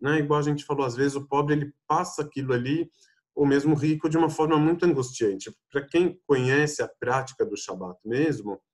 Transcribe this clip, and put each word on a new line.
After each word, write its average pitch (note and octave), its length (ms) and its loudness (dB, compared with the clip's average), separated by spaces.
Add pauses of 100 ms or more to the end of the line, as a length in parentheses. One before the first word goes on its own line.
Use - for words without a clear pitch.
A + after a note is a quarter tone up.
né? D3 200 0
Igual D3 200 2
a - 20 0
gente D3 220 -2
falou, C#3 220 -2
às A#2 100 -4
vezes C#3 200 0
o C#3 120 -8
pobre, D3 260 2
ele D3 200 -4 (120)
passa E3+ 360 -2
aquilo C3+ 320 -4
ali, C#3+ 360 -2 (440)
ou D3 100 2
mesmo C#3+ 300 4
o D3 40 -4
rico, D#3 300 0
de D#3 80 0
uma D#3+ 140 2
forma D#3 280 2
muito E3 280 2
angustiante. A#2+ 680 -2 (160)
Pra C#3+ 160 -4
quem F3 400 0
conhece C#3 560 2
a A2+ 60 -4
prática B2 560 -2
do G2+ 140 -8
Shabat F#2 480 -12
mesmo A2+ 520 -2 (160)